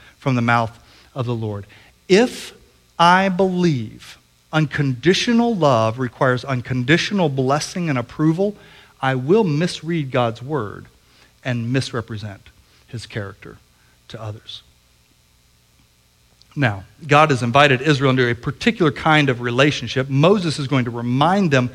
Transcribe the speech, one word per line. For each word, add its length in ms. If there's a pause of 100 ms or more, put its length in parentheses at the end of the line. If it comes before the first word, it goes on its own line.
(180)
from 160
the 80
mouth 360 (360)
of 100
the 100
Lord." 300 (440)
If 440 (460)
I 320
believe 880 (340)
unconditional 1040
love 440
requires 460
unconditional 840
blessing 580
and 80
approval, 580 (460)
I 140
will 300
misread 680
God's 320
word 440 (560)
and 300
misrepresent 720 (440)
his 200
character 500 (520)
to 120
others. 400 (2000)
Now, 260 (220)
God 260
has 100
invited 400
Israel 300
into 180
a 40
particular 560
kind 380
of 140
relationship. 640
Moses 500
is 80
going 200
to 40
remind 600
them 240